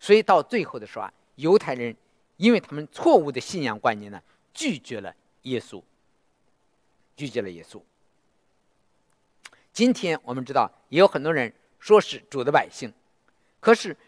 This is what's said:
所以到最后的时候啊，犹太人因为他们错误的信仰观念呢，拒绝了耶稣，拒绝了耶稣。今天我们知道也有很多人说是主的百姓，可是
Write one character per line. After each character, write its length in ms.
所 140
以 60
到 220
最 220
后 140
的 80
时 120
候 60
啊， 80
犹 200
太 180
人 220
因 160
为 60
他 160
们 160
错 260
误 140
的 100
信 220
仰 160
观 200
念 120
呢， 100
拒 260
绝 220
了 140
耶 180
稣， 200
拒 120
绝 120
了 80
耶 140
稣。 180
今 200
天 300
我 120
们 100
知 80
道 180
也 100
有 100
很 140
多 100
人 200
说 220
是 180
主 160
的 60
百 180
姓， 240
可 160
是 220